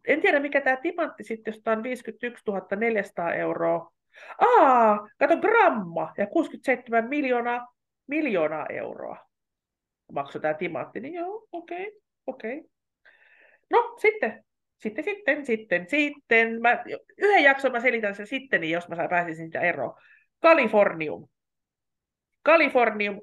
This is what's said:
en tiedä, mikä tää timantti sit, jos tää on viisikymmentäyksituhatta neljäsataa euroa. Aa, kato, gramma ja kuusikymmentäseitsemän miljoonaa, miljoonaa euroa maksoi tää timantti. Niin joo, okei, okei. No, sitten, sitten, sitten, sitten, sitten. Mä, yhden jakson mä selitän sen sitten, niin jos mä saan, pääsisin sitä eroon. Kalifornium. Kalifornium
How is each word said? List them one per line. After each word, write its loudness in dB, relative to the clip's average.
en 2
tiedä, 2
mikä -2
tää 0
timantti -6
sit, -10
jos -10
tää -2
on -4
viisikymmentäyksituhatta -8
neljäsataa -4
euroa. -2
Aa, 6
kato, 4
gramma 2
ja -2
kuusikymmentäseitsemän -2
miljoonaa, -2
miljoonaa -2
euroa -10
maksoi -8
tää -2
timantti. -8
Niin -12
joo, -10
okei, -12
okei. -10
No, 2
sitten, 0
sitten, -6
sitten, -2
sitten, -2
sitten. 0
Mä, 2
yhden 4
jakson 4
mä -4
selitän -2
sen -12
sitten, -2
niin -4
jos -4
mä -8
saan, -2
pääsisin -2
sitä -6
eroon. -2
Kalifornium. 2
Kalifornium 2